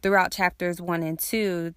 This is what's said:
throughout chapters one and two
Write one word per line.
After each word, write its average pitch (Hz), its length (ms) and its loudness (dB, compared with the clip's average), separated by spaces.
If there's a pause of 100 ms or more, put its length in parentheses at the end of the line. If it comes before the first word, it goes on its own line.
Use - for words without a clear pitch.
throughout 190 300 4
chapters 175 480 -2
one 170 240 -2
and 160 160 -4
two 180 580 -2